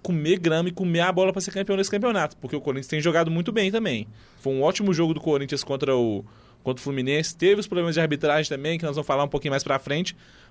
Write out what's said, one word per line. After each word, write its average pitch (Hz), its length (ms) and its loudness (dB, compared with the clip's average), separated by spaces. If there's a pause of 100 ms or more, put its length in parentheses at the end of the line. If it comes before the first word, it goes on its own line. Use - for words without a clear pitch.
comer 165 340 2
grama 165 300 0
e 175 60 -4
comer 175 260 0
a 175 100 2
bola 185 220 2
pra 190 80 -4
ser 185 120 -6
campeão 196 260 -2
desse 196 120 0
campeonato, 208 460 0
porque 139 220 -6
o - 20 -8
Corinthians 135 280 -4
tem 156 120 -4
jogado 165 320 2
muito 170 220 -2
bem 196 180 2
também. 160 340 -2 (360)
Foi 135 100 -2
um 131 100 0
ótimo 190 320 2
jogo 160 200 2
do 156 80 -2
Corinthians 139 420 0
contra 135 320 0
o, 110 300 2 (360)
contra 127 200 -4
o - 20 -12
Fluminense. 139 500 -2
Teve 202 280 4
os - 60 -8
problemas 170 280 0
de 165 60 2
arbitragem 151 480 0
também, 151 280 -4
que 165 60 -8
nós 147 140 -4
vamos 147 100 -4
falar 143 160 2
um 139 60 0
pouquinho 143 220 -2
mais 135 120 0
pra 135 160 0
frente, 151 340 -4 (380)